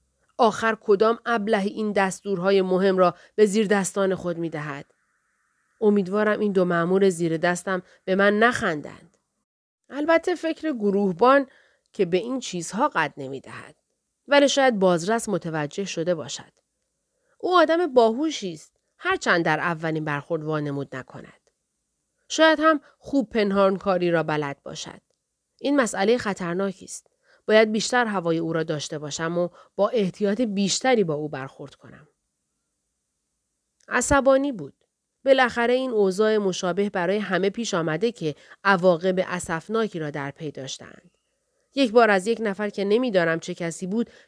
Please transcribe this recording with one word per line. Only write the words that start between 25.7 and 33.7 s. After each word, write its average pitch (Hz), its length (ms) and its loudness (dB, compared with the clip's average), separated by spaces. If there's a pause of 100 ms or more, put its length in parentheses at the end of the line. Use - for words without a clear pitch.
مسئلهٔ 214 420 0
خطرناکی 190 680 -6
است. - 220 -16 (400)
باید 220 240 6
بیشتر 233 340 0
هوای 170 320 -2
او 165 160 -2
را 160 100 -2
داشته 156 360 -6
باشم 160 380 -6
و 175 120 -2 (260)
با 202 140 2
احتیاط 208 520 -2
بیشتری 208 640 0
با 160 100 -2
او 151 160 -6
برخورد 135 460 -8
کنم. 127 320 -20 (1800)